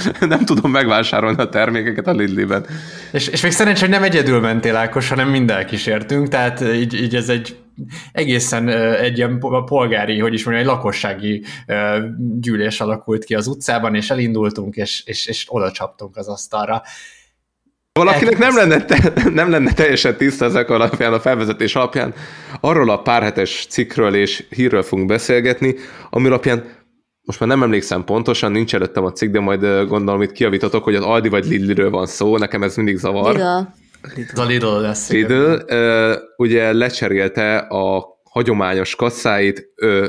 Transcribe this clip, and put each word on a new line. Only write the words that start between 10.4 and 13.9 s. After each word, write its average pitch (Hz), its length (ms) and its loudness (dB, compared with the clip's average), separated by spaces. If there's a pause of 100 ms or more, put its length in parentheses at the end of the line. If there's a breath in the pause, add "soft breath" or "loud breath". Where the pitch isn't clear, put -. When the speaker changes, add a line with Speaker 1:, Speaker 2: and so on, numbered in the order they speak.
Speaker 2:
mondjam, 120 240 0
egy 135 60 2
lakossági, 104 680 -4 (220 loud breath)
ö, 104 320 -2 (420)
gyűlés 110 400 -2
alakult 107 440 -4
ki 110 120 -4
az 107 120 -2
utcában, 117 480 -2